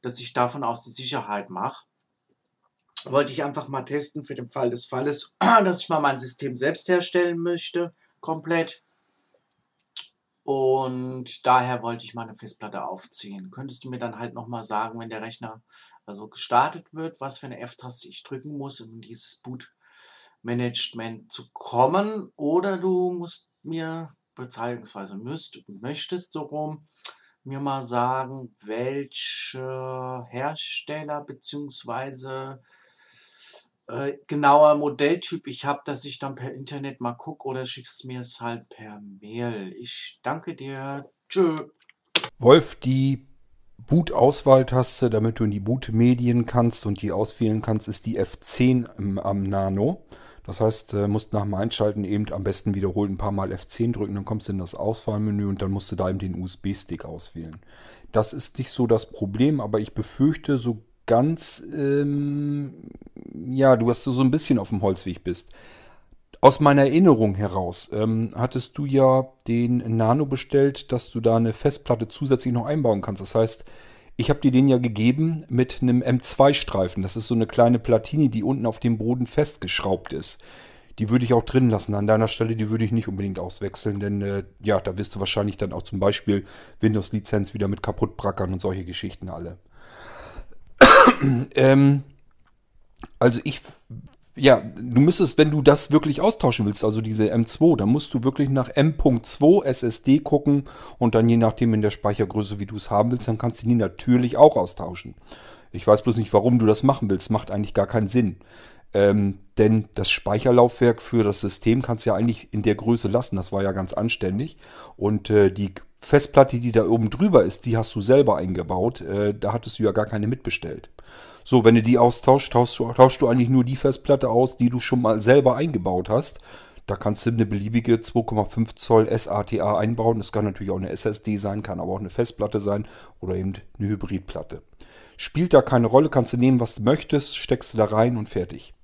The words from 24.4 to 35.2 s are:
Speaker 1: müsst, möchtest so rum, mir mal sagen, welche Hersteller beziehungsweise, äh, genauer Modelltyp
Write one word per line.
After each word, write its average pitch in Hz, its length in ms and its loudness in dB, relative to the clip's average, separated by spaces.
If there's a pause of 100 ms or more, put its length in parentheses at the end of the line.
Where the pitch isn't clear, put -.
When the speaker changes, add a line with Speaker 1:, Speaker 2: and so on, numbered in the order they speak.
Speaker 1:
müsst, 131 500 -12
möchtest 139 640 -10
so 156 120 -10
rum, 151 420 -10 (580)
mir 135 160 -12
mal 139 220 -6
sagen, 127 840 -6
welche 131 1700 -8
Hersteller 147 960 -10
beziehungsweise, 135 1400 -12 (1300)
äh, 139 260 -8 (140)
genauer 147 480 6
Modelltyp 147 720 -2